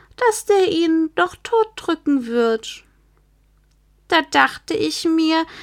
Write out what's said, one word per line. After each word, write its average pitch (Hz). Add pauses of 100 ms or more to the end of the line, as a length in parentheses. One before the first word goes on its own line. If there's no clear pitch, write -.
(160)
dass 466
der 381
ihn 320
doch 359
totdrücken 320
wird. 226 (1200)
Da 330
dachte 285
ich -
mir, 320 (180)